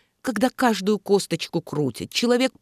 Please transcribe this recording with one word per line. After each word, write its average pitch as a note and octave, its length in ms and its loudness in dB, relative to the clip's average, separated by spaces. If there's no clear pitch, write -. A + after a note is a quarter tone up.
Когда A#3+ 260 0
каждую G#3+ 500 0
косточку F3 600 -2
крутит, C#3+ 500 -4
человек B3 520 2